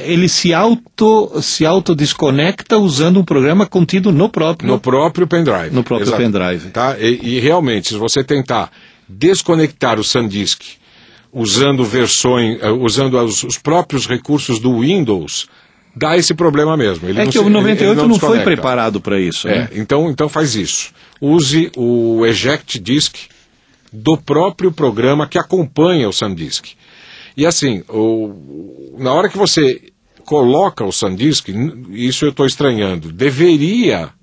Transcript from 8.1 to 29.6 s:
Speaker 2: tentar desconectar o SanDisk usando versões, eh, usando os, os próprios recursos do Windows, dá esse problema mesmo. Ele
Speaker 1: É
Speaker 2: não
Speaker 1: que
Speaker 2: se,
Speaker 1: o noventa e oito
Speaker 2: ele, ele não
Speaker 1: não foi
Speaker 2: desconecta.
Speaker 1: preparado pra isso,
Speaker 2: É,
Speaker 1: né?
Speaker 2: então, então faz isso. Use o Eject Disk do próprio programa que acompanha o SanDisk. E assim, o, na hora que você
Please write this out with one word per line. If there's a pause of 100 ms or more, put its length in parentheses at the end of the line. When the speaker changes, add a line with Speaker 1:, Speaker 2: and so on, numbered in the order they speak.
Speaker 2:
tentar (380)
desconectar
o
SanDisk (720)
usando
versões,
eh,
usando
os,
os
próprios
recursos
do
Windows, (480)
dá
esse
problema
mesmo.
Ele
Speaker 1:
É
Speaker 2:
não
Speaker 1:
que
Speaker 2:
se,
Speaker 1:
o
noventa
e
oito
Speaker 2:
ele,
ele
não
Speaker 1:
não
foi
Speaker 2:
desconecta.
Speaker 1:
preparado
pra
isso,
Speaker 2:
É,
Speaker 1:
né?
Speaker 2:
então,
então
faz
isso. (260)
Use
o
Eject
Disk (720)
do
próprio
programa
que
acompanha
o
SanDisk. (640)
E
assim,
o,
na
hora
que
você (320)